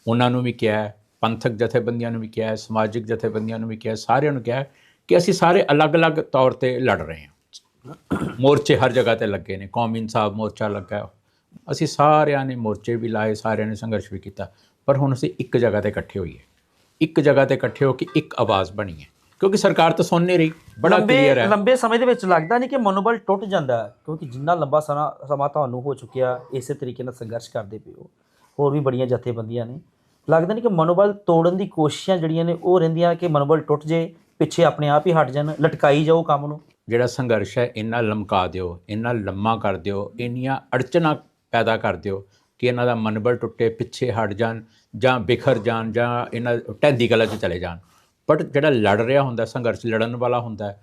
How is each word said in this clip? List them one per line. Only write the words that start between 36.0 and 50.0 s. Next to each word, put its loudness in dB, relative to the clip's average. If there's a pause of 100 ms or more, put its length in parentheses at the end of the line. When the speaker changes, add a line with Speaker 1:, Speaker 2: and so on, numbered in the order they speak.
Speaker 2:
ਜਾਓ 4
ਕੰਮ 0
ਨੂੰ? -10 (280)
Speaker 1:
ਜਿਹੜਾ 2
ਸੰਘਰਸ਼ -2
ਹੈ, 0
ਇੰਨਾ -4
ਲਮਕਾ 0
ਦਿਓ, -8
ਇੰਨਾ -4
ਲੰਮਾ -2
ਕਰ -2
ਦਿਓ, -6
ਇੰਨੀਆਂ -6 (180)
ਅੜਚਣਾਂ 0 (340)
ਪੈਦਾ 2
ਕਰ -2
ਦਿਓ -8 (320)
ਕਿ -2
ਇਹਨਾਂ 0
ਦਾ 2
ਮਨੋਬਲ 0
ਟੁੱਟੇ, -2
ਪਿੱਛੇ -4
ਹਟ -2
ਜਾਣ -4 (340)
ਜਾਂ 2
ਬਿਖਰ 0
ਜਾਣ -2
ਜਾਂ -2
ਇਹਨਾਂ -2
ਢਹਿੰਦੀ 2
ਕਲਾ 4
'ਚ -4
ਚਲੇ -4
ਜਾਣ। -8 (540)
But 0
ਜਿਹੜਾ 2
ਲੜ 4
ਰਿਹਾ 2
ਹੁੰਦਾ, -2
ਸੰਘਰਸ਼ -4
ਲੜਨ -2